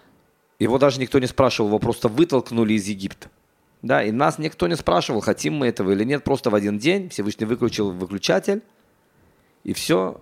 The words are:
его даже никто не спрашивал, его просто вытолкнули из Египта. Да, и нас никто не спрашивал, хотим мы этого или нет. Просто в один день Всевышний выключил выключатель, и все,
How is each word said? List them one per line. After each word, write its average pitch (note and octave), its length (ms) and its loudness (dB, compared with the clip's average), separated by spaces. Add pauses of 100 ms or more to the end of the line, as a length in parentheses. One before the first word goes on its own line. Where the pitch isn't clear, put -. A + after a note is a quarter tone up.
(580)
его A#2 200 2
даже C3+ 220 4
никто C3 180 2
не B2+ 80 0
спрашивал, A#2+ 440 2
его G#2+ 80 2
просто A#2 300 0
вытолкнули A#2 680 2
из G2+ 120 0
Египта. G2 420 -8 (520)
Да, B2+ 240 0
и G#2+ 80 0
нас D3 260 0
никто D#3+ 300 -4
не E3+ 80 0
спрашивал, D#3+ 460 0
хотим D3+ 320 -2
мы C#3 140 0
этого G2 240 0
или G2+ 120 2
нет. C#3 180 -2
Просто C3+ 280 0
в G#2 40 0
один G#2 240 2
день F3+ 300 -2
Всевышний G#2 380 -4
выключил G#2+ 460 -2
выключатель, G2+ 680 -2 (1040)
и - 80 -6
все, F3+ 500 -2